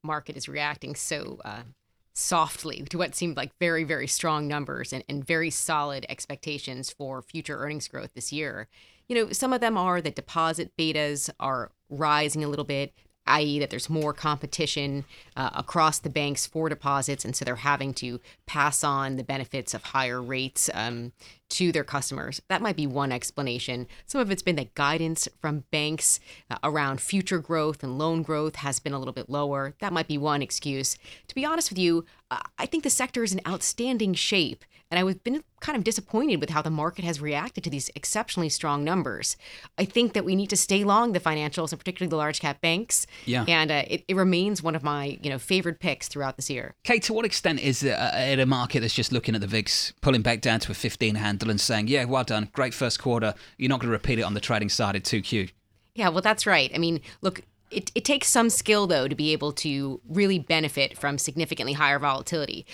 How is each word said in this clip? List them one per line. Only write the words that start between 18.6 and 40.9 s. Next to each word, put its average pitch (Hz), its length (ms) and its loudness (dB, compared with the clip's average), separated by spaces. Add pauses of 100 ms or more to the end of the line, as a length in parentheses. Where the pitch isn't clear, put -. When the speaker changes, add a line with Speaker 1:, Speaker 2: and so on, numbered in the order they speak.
Speaker 1:
on 135 320 0
the 131 80 -6
benefits 131 520 -6
of - 80 -10
higher 127 360 0
rates, 131 540 -2
um, 120 380 -4 (380)
to 180 220 4
their 156 120 2
customers. 139 640 -4
That 190 160 2
might 202 140 0
be 147 100 0
one 135 240 0
explanation. 123 760 -4 (200)
Some 277 140 -2
of 202 100 0
it's 190 100 -2
been 180 140 2
that 139 180 -4
guidance 160 540 0 (120)
from 151 300 -4
banks, 151 500 0 (300)
uh, 120 140 -6
around 143 360 0
future 185 400 0
growth 156 440 0
and 131 160 -4
loan 165 240 2
growth 156 320 -2
has 139 240 -4
been 139 140 -4
a 139 40 -4
little 127 160 -6
bit - 160 -10
lower. 143 520 -2
That 170 120 -2
might 160 140 0
be 147 100 -2
one 143 240 2
excuse. 135 560 -2 (300)
To - 80 -16
be 262 100 -2
honest 320 240 0
with 185 80 -6
you, 170 280 4 (260)
uh, 120 80 -4 (180)
I - 80 -4
think 320 180 -2
the 277 60 2
sector 254 340 0
is 190 100 0
in 190 140 -2
outstanding 214 640 0
shape, - 520 0 (240)
and 175 80 2
I 185 60 4
was 190 120 2
been 254 280 -4 (160)
kind 294 180 -2
of 190 60 0
disappointed 220 560 2
with 147 100 -2
how 151 120 2
the 156 80 -4
market 160 340 -2
has 165 160 -2
reacted 151 460 -4
to 160 40 -2
these 139 260 -4
exceptionally 175 540 -2
strong 147 360 0
numbers. 151 500 -2 (420)
I 190 60 0
think 233 300 2
that 208 100 0
we 190 140 2
need 196 120 0
to 202 80 2
stay 196 280 4
long 220 260 6